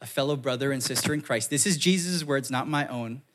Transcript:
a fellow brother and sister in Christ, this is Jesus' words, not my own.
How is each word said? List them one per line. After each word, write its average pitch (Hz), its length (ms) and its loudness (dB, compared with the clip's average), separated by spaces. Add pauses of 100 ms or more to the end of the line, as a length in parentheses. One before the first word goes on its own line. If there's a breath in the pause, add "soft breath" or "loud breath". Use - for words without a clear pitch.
a - 40 -12
fellow 143 300 0
brother 135 380 0
and 127 100 -2
sister 131 300 0
in - 80 0
Christ, 113 280 -2
this 143 160 2
is 185 120 2
Jesus' 175 480 2
words, 135 260 0
not 131 160 0
my 147 200 0
own. 120 340 -6 (140 soft breath)